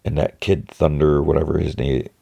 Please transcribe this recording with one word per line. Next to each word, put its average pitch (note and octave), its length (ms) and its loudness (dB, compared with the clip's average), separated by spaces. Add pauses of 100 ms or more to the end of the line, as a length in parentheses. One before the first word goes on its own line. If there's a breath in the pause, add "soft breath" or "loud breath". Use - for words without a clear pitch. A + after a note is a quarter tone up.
and - 140 -2
that - 200 -4
Kid - 280 -2
Thunder, D2 560 2
whatever D#2 340 0
his D#2 200 -2
na-, C2+ 260 -2 (180)